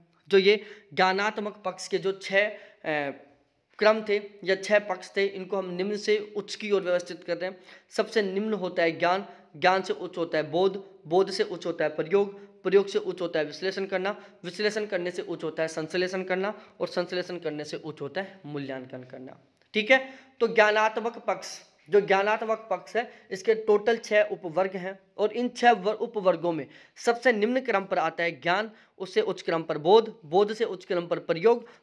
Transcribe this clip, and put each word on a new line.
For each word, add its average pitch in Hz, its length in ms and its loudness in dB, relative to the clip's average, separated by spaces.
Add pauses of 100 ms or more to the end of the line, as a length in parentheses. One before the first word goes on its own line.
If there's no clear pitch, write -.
(280)
जो 196 100 8
ये 208 240 6 (320)
ज्ञानात्मक 202 680 0
पक्ष 180 240 -8
के 190 100 -2
जो 185 140 0
छह, 196 360 0
अ, 151 600 -6 (680)
क्रम 214 300 4
थे 202 140 0 (220)
या 185 100 2
छह 208 240 2
पक्ष 185 380 -4
थे, 196 100 2
इनको 196 300 -6
हम 185 140 -4
निम्न 190 260 -2
से 208 400 -2
उच्च 196 180 -8
की 214 160 -8
ओर 190 120 2
व्यवस्थित 175 420 -2
कर 170 120 -4
रहे 180 140 -6
हैं। 190 100 -18 (300)
सबसे 220 320 0
निम्न 202 320 -2
होता 180 280 -2
है 165 100 4
ज्ञान, 180 340 0 (300)
ज्ञान 185 260 4
से 196 100 -6
उच्च 180 260 -8
होता 165 200 -2
है 147 120 -2
बोध, 190 560 -2
बोध 185 240 2
से - 120 -2
उच्च 175 240 -4
होता 165 180 -2
है 151 120 0
प्रयोग, 196 500 -2 (160)
प्रयोग 190 260 4
से 214 100 -2
उच्च 185 220 -4
होता 170 180 -2
है 151 60 0
विश्लेषण 190 420 -6
करना, 196 380 -4 (200)
विश्लेषण 208 420 -2
करने 180 240 -4
से 180 120 -8
उच्च 165 220 -8
होता 160 180 -4
है 160 60 0
संश्लेषण 180 540 -4
करना, 190 320 -2 (260)
और 175 80 -2
संश्लेषण 180 500 -4
करने 151 260 -6
से 156 120 -10
उच्च 151 240 -12
होता 143 200 -6
है 196 260 -12
मूल्यांकन 131 580 -10
करना। 131 360 -18 (340)
ठीक 214 160 0
है, 262 220 6 (280)
तो 233 80 4
ज्ञानात्मक 214 680 4
पक्ष, - 420 -6 (300)
जो 202 100 8
ज्ञानात्मक 214 720 0
पक्ष 185 260 -4
है, 247 160 -4 (180)
इसके 208 240 2
टोटल 214 420 2
छह 214 260 2
उपवर्ग 185 540 -2
हैं, 190 220 -8 (200)
और 208 140 0
इन 240 160 -2
छह 240 240 4
वर-, 208 260 0
उपवर्गों 180 540 0
में 143 140 -6 (300)
सबसे 240 360 2
निम्न 226 280 0
क्रम 202 240 -2
पर 185 140 -2
आता 160 240 -2
है 165 180 -4
ज्ञान, 196 300 0 (280)
उससे 190 220 -2
उच्च 185 220 -2
क्रम 165 200 -2
पर 160 160 -4
बोध, 214 460 4
बोध 202 280 2
से 214 120 -2
उच्च 185 200 -8
क्रम 175 220 -2
पर 165 120 -2
प्रयोग, 202 500 2 (140)